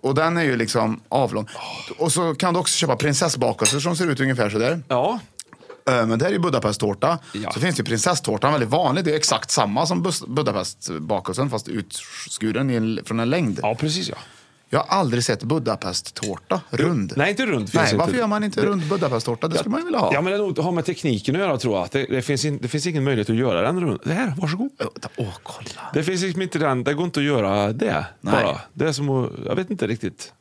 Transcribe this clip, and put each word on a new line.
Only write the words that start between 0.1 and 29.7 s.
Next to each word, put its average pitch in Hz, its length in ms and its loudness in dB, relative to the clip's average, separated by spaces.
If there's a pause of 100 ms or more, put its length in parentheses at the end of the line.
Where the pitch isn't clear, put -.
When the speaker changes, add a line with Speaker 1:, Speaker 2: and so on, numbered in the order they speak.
Speaker 1:
den 160 220 2
är 170 60 2
ju 135 120 2
liksom 110 540 0
avlång. 113 380 0 (500)
Och 165 140 2
så 165 240 2
kan 180 180 2
du 175 60 4
också - 180 0
köpa 135 180 2
prinsessbakelser 131 840 2
som 170 160 0
ser 175 120 2
ut 131 120 0
ungefär 123 300 2
så 104 80 0
där. 139 300 2
Speaker 2:
Ja. 156 320 2 (680)
Speaker 1:
Eh, 123 160 4
men 113 140 2
det 147 60 2
här 180 40 2
är 202 60 2
ju 196 40 2
Budapesttårta. 131 800 0 (140)
Speaker 2:
Ja. 104 180 -6
Speaker 1:
Så - 80 -4
finns 165 160 2
det - 40 -4
ju 117 60 0
prinsesstårtan, 127 680 0
väldigt 127 180 2
vanlig. 147 360 2
Det 151 60 2
är 151 40 2
exakt - 360 0
samma 117 340 2
som 170 180 0
bus-, 185 240 -2
Budapestbakelsen, 101 1200 -2
fast 110 180 -4
utskuren - 1000 -4
i 123 60 2
en, 113 300 0
från 113 140 -2
en 117 100 0
längd. 139 320 0
Speaker 2:
Ja, 107 140 0
precis, 156 340 -2
ja. - 60 -8 (540)
Speaker 1:
Jag 143 100 2
har 190 200 2
aldrig 120 240 2
sett 110 200 0
Budapesttårta 117 1300 -4
rund. 123 460 0
Speaker 2:
Nej, 147 140 2
inte 233 160 0
rund 127 240 -2
finns - 40 -10
Speaker 1:
Nej, 165 120 4
Speaker 2:
inte. 117 120 4
Speaker 1:
varför - 200 2
gör 233 100 2
man 208 160 0
inte 208 180 -2
Speaker 2:
Det 202 60 4
Speaker 1:
rund 202 220 0
Budapesttårta? 135 580 0
Det 165 80 -2
Speaker 2:
Ja, 165 40 2
Speaker 1:
skulle 180 120 -2
man 277 80 0
ju 339 60 -6
vilja 320 140 -2
ha. 123 140 4
Speaker 2:
ja, 143 80 2
men 196 320 0
det - 80 -2
har 170 100 0
med 170 140 0
tekniken 135 500 0
att 185 60 0
göra, 165 160 2
tror 117 180 0
jag. 90 80 2
Att 87 80 -6
det, 139 180 0
det 127 120 0
finns 143 240 0
in-, 143 160 -2
det 123 60 -4
finns 147 200 -2
ingen 156 160 0
möjlighet 120 260 2
att 113 60 4
göra 113 260 2
den 160 200 0
rund. 147 220 0
Det 151 100 0
här, 202 240 0
varsågod. 185 420 -2
Speaker 1:
Åh, 214 80 -2 (140)
ta-, - 160 -10
åh, 117 100 -2 (160)
kolla. - 380 -14 (120)
Speaker 2:
Det 151 100 0
finns 180 180 0
liksom 185 200 -2
inte 180 180 -2
den, 135 240 2
det 143 100 2
går 165 120 -2
inte 165 140 -2
att 143 60 2
göra 104 480 2
det 127 320 0 (160)
Speaker 1:
Nej. 98 220 2
Speaker 2:
bara. 80 160 0 (140)
Det 156 140 0
är 156 40 0
som 143 180 -2
att, 131 220 0 (140)
jag - 100 0
vet 185 140 -4
inte 175 180 -2